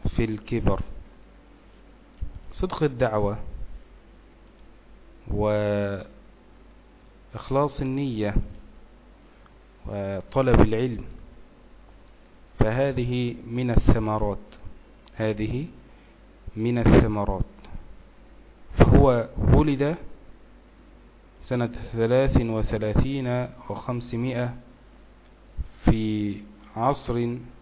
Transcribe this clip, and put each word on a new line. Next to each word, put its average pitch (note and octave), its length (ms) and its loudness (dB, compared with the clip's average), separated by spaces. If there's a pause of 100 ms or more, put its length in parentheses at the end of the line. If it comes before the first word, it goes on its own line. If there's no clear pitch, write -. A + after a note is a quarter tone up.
(160)
في A#2 80 2
الكبر". G#2+ 580 0 (1700)
صدق - 320 -4
الدعوة A2+ 540 0 (1900)
وإخلاص G#2 800 -2 (1800)
النية C3 540 -2 (1500)
وطلب G#2 760 2
العلم، A2 420 2 (1600)
فهذه B2 760 0 (120)
من B2 240 -2
الثمرات، G#2+ 640 4 (800)
هذه A2 500 -2 (880)
من A#2 220 0
الثمرات. G#2 680 4 (1300)
فهو C3 560 6 (240)
ولد D3 420 2 (1500)
سنة B2 260 -2
ثلاث B2 720 0
وثلاثين A#2+ 1120 0 (220)
وخمسمائة B2 840 -6 (1300)
في G#2+ 500 2 (400)
عصر A#2+ 600 -2 (260)